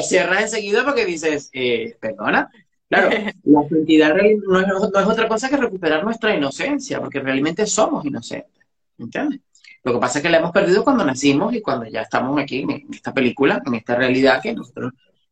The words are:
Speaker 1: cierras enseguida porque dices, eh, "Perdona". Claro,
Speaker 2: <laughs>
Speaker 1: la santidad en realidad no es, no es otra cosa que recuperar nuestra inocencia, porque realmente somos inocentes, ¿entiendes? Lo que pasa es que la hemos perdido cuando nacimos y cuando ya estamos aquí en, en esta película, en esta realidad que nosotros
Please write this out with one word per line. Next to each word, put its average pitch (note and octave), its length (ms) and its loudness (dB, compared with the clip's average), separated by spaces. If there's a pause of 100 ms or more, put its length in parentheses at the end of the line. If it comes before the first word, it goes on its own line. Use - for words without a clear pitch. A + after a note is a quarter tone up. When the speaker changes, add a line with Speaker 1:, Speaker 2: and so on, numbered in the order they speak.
Speaker 1:
cierras F3+ 380 2
enseguida G#3+ 420 -2
porque A#3+ 220 0
dices, D#3 480 -4
eh, A#2+ 460 -2
"Perdona". A2+ 500 -2 (380)
Claro, F#3+ 220 4
Speaker 2:
<laughs> G#3 340 -4
Speaker 1:
la D3 260 6
santidad D#3 420 4
en D#3 40 2
realidad G#3 320 4
no F#3 120 4
es, F#3+ 80 2
no F#3+ 340 0
es G3 60 2
otra A3+ 200 2
cosa A3+ 220 -2
que C#4+ 80 2
recuperar F#3 460 -2
nuestra G#3+ 320 -2
inocencia, D3+ 640 -4
porque B2+ 200 -8
realmente C#3 460 -2
somos G#3+ 400 0
inocentes, - 580 -10 (340)
¿entiendes? B3 440 -6 (420)
Lo A#2+ 100 0
que A#2+ 60 0
pasa C3+ 200 -2
es C#3 40 -2
que - 60 -2
la E3 80 6
hemos - 140 0
perdido F#3 320 4
cuando C4 220 2
nacimos C#3+ 480 0
y A3+ 80 -4
cuando B2 240 -6
ya G#2+ 160 -6
estamos B2+ 380 -2
aquí C3+ 220 -4
en, D3 100 -4
en - 220 -12
esta A#2 200 -12
película, C3+ 520 0
en B2 100 -2
esta A#2 200 -4
realidad C3 460 2
que B2 120 -6
nosotros - 400 -10 (380)